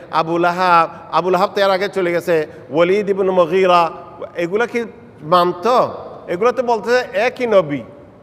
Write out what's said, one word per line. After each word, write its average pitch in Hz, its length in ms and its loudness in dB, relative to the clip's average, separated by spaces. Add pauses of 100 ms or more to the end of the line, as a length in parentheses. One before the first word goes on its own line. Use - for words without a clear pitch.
(100)
আবু 165 280 -2
লাহাব, 175 760 2
আবু 175 160 0
লাহাব 190 240 2
তো 208 60 0
এর 196 100 4
আগে 190 180 0
চলে 185 240 -2
গেছে, 170 340 0 (240)
ওয়ালিদ 180 400 2
ইবনে 190 200 0
মুগীরা, 180 600 4 (460)
এগুলা 180 300 -2
কি 233 180 -4 (380)
মানত? 175 440 0 (600)
এগুলো 202 260 0
তো 247 100 -4
বলতেছে 233 560 -2
একই 247 280 -2
নবী, 160 340 2 (420)